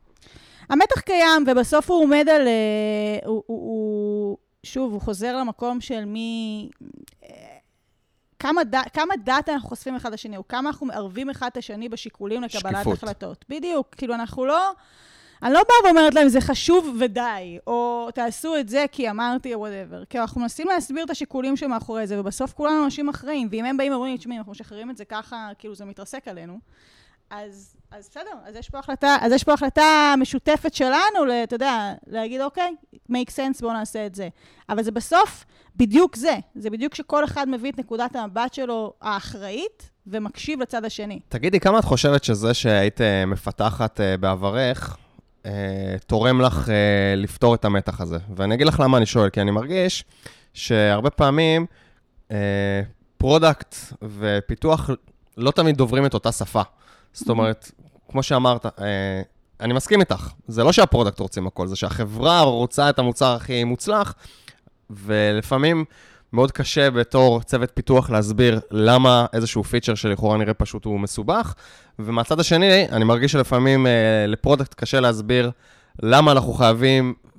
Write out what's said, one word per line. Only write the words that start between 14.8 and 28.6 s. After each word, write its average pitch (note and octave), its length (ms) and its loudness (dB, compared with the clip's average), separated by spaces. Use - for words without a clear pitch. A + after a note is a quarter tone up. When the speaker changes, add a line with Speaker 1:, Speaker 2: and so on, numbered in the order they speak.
Speaker 1:
אני B3 100 0
לא E4 60 6
באה A4+ 240 8
ואומרת D#4 200 6
להם, D4 160 6
"זה B3 120 4
חשוב D#4 580 2
ודי", G3+ 580 -6
או A#3+ 480 -4
"תעשו C4+ 420 -6
את A#3+ 120 -4
זה C#4 220 0
כי A3+ 180 -6
אמרתי", A#3+ 440 -6
או G#3+ 140 -8
whatever. F#3 420 -14
כי B3 100 -6
אנחנו A#3 220 -6
מנסים A#3+ 260 -6
להסביר E4 380 -4
את - 40 -10
השיקולים C4+ 480 -6
שמאחורי A3+ 500 -6
זה, G3+ 120 -6
ובסוף G3+ 340 -8
כולנו D4+ 320 -2
אנשים C#4+ 240 -4
אחראים, C#4 420 -8
ואם A3 140 -6
הם C4+ 120 -4
באים C#4 140 -2
ואומרים C4 200 -6
לי, B3 60 -8
"תשמעי, A#3+ 200 -14
אנחנו G#3 140 -16
משחררים A3 400 -16
את A#3 60 -16
זה G3+ 80 -18
ככה, A3 440 -14
כאילו, G#3+ 160 -18
זה G3+ 100 -18
מתרסק G3+ 420 -16
עלינו", F3 320 -16
אז, G3+ 460 -20
אז G#3 180 -20
בסדר, F#4+ 220 -18
אז G#3+ 100 -20
יש A#3 140 -16